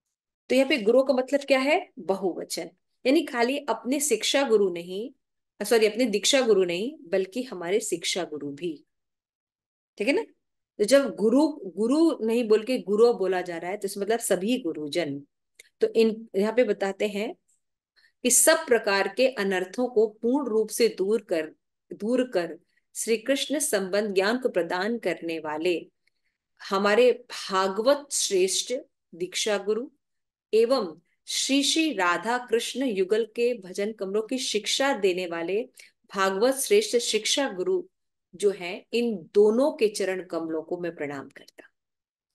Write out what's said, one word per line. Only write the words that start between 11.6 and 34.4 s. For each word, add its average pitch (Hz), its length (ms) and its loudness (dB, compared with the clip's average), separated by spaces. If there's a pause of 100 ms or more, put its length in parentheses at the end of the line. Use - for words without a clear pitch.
नहीं 233 220 0
बोल 214 160 4
के 247 140 -2
गुरु 208 340 4
बोला 185 280 0
जा 175 160 -8
रहा 175 140 -8
है 202 60 -4
तो 208 100 -8
इसका 196 140 -8
मतलब 214 180 0
सभी 214 400 0
गुरुजन। 151 640 -4 (580)
तो 220 80 2
इन, 220 480 2
यहाँ 208 160 0
पे 240 120 4
बताते 202 440 -2
हैं 208 260 -6 (880)
कि 247 80 2
सब 320 260 6
प्रकार 208 600 0
के 262 120 4
अनर्थों 196 600 -2
को 220 180 2
पूर्ण 240 420 -2
रूप 214 200 0
से 233 200 2
दूर 214 340 -2
कर, 160 300 -4 (400)
दूर 226 320 -2
कर 170 340 -4 (360)
श्री 226 220 -2
कृष्ण 269 420 -2
संबंध 202 560 -2
ज्ञान 202 240 2
को 254 100 -4
प्रदान 180 500 -2
करने 165 400 -6
वाले 156 520 -4 (800)
हमारे 208 420 4
भागवत 214 1000 -2
श्रेष्ठ 185 600 0 (400)
दीक्षा 180 440 -4
गुरु 214 320 -4 (640)
एवं 220 460 2 (260)
श्री - 360 0
श्री 311 300 0
राधा 226 460 0
कृष्ण 233 440 -4
युगल 214 420 0
के 240 300 -2
भजन 202 380 -6
कमलों 202 300 -4
की 254 160 -4
शिक्षा 262 540 -2